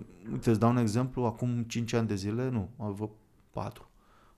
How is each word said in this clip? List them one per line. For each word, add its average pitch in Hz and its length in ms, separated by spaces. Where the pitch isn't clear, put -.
uite, 131 180
îți 110 100
dau 113 100
un 123 80
exemplu, 123 460
acum 120 440
cinci 117 260
ani 113 140
de 107 80
zile, 110 340
nu, 110 280
au 107 140
vreo 104 180
patru, - 380